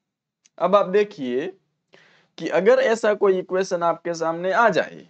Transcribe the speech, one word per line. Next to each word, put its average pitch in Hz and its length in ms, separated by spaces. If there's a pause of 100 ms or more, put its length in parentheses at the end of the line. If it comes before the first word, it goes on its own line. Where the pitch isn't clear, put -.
(560)
अब 180 180
आप 196 140
देखिए 165 580 (920)
कि - 120
अगर 208 320
ऐसा 220 320
कोई 202 260
इक्वेशन 185 440
आपके 170 300
सामने 165 380
आ 226 180
जाए 87 400